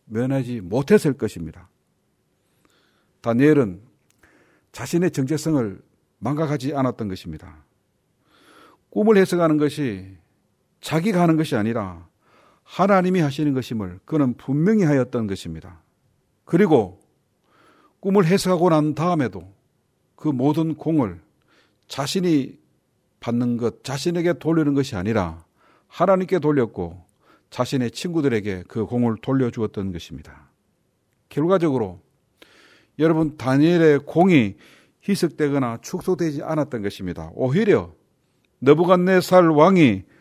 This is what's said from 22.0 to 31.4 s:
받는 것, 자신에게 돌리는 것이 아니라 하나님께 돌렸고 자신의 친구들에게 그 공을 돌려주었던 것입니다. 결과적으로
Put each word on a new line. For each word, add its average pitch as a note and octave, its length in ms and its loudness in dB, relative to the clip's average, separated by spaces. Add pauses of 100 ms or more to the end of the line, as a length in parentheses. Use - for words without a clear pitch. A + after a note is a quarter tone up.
받는 A#2+ 360 -2
것, A2+ 260 -4
자신에게 E3+ 520 -2
돌리는 D3+ 400 0
것이 C3+ 220 -2
아니라 F2+ 480 -4 (440)
하나님께 F#3 500 0
돌렸고 A2 640 -4 (460)
자신의 B2+ 400 -4
친구들에게 A2+ 800 -4
그 A2+ 160 -6
공을 A#2+ 380 -2
돌려주었던 A2+ 720 -4
것입니다. - 580 -16 (800)
결과적으로 C#3+ 720 -2 (1000)